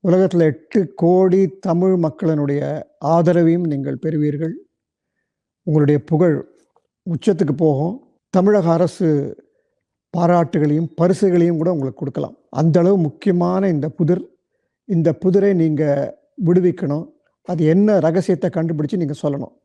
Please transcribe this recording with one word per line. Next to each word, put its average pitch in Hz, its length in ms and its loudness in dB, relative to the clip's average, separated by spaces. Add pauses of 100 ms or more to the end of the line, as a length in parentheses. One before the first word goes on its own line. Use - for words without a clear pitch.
உலகத்துல 185 300 2
எட்டு 165 560 0
கோடி 185 540 2
தமிழ் 185 440 -2
மக்களினுடைய 147 880 -2 (220)
ஆதரவையும் 170 640 2
நீங்கள் 139 320 -4
பெறுவீர்கள். 156 560 -4 (1080)
உங்களுடைய 147 420 2
புகழ் 156 520 0 (460)
உச்சத்துக்கு 170 540 -2
போகும். 156 440 -2 (300)
தமிழக 190 420 2
அரசு 160 640 -2 (840)
பாராட்டுகளையும் 160 760 0
பரிசுகளையும் 175 600 2
கூட 165 160 -2
உங்களுக்கு 135 260 -6
கொடுக்கலாம். 139 380 -8 (140)
அந்த 165 300 2
அளவு 190 180 4
முக்கியமான 180 720 0
இந்த 156 200 -2
புதிர். 175 400 -2 (560)
இந்த 165 280 0
புதிரை 190 420 2
நீங்க 151 600 0 (300)
விடுவிக்கணும். 175 640 0 (340)
அது 165 220 -4
என்ன 196 340 4
ரகசியத்தை 165 540 0
கண்டுபிடிச்சு 160 440 -4
நீங்க 151 260 -4
சொல்லணும். 139 300 -6 (120)